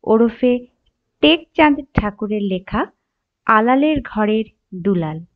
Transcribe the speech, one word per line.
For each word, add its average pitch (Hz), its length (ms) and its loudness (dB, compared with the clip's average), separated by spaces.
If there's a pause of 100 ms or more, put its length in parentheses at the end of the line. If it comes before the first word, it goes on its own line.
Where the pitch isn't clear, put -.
ওরফে 233 600 0 (560)
টেকচাঁদ 302 580 2 (140)
ঠাকুরের 208 480 -4
লেখা 202 440 -4 (600)
আলালের 262 560 2
ঘরের 214 440 -2 (300)
দুলাল। 170 500 -4 (100)